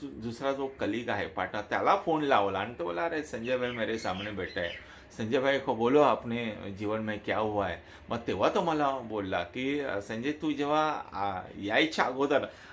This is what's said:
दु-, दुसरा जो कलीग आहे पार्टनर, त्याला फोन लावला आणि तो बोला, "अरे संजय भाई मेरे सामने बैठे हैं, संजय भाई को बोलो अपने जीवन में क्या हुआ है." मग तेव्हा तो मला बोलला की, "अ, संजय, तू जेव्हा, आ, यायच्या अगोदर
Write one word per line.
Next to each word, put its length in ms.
दु-, 200
दुसरा 300
जो 140
कलीग 420
आहे 180
पार्टनर, 340
त्याला 360
फोन 260
लावला 360
आणि 200
तो 60
बोला, 200
"अरे 180
संजय 340
भाई 140
मेरे 280
सामने 320
बैठे 300
हैं, 100
संजय 220
भाई 180
को 160
बोलो 280
अपने 760
जीवन 220
में 240
क्या 140
हुआ 300
है." 80
मग 180
तेव्हा 280
तो 80
मला 280
बोलला 520
की, 380
"अ, 200
संजय, 320
तू 200
जेव्हा, 500
आ, 300
यायच्या 480
अगोदर 420